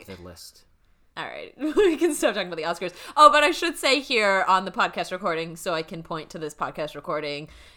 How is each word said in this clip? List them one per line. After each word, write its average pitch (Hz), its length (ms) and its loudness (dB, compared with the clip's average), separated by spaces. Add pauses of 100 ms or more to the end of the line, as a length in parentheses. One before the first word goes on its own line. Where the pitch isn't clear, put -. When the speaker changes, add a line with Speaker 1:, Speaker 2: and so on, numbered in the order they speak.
Speaker 1:
think 98 60 -18
Speaker 2:
of 90 120 -16
the 90 60 -16
list. - 360 -20 (520)
Speaker 1:
All 160 80 -8
right, 78 300 -14
<laughs> - 40 -20
we 311 380 2
can 311 180 0
stop 254 200 0
talking 185 180 -6
about 165 60 -6
the 156 60 -6
Oscars. 175 300 -6 (220)
Oh, 294 160 12
but 294 100 6
I 294 80 4
should 320 280 -4
say 285 220 2
here 208 460 2
on 190 200 2
the 180 40 -6
podcast 180 400 -2
recording, 170 460 -4
so 180 160 -6
I 160 100 -2
can 165 200 -12
point 156 280 -10
to - 80 -14
this 151 160 -8
podcast 147 400 -8
recording 151 540 -8 (280)